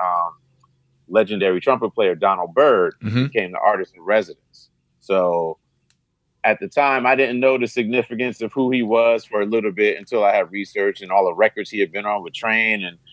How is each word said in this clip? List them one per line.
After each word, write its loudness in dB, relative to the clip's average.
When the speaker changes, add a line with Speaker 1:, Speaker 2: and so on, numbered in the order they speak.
Speaker 1:
um, -2
legendary 0
trumpet 0
player 0
Donald 0
Byrd 4
Speaker 2:
Mm-hmm. -2
Speaker 1:
became -4
the -8
artist 0
in -20
residence. -4
So 0
at 2
the -8
time, 0
I 4
didn't 0
know 4
the -2
significance -4
of -6
who 0
he 0
was 2
for -4
a 0
little -2
bit 0
until -2
I 4
had 0
research -4
and -10
all 4
the 0
records 0
he -4
had 0
been -8
on -2
with -14
Train, 0
and -10